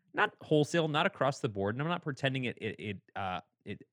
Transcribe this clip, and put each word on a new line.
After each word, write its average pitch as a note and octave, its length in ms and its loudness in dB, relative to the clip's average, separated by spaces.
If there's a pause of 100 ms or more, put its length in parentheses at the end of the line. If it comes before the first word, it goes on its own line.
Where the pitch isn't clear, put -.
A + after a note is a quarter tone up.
(120)
not G#3 300 0
wholesale, D#3 440 4
not D#3 200 2
across C#3 320 0
the C#3 100 0
board, G2+ 260 0
and B2+ 60 -4
I'm D#3 80 -2
not F3 140 -2
pretending C3 420 -2
it, A2+ 160 -4
it, G#2 180 -4
it, G2+ 180 -6 (200)
uh, F#2 240 -4 (240)
it G2+ 160 -10 (120)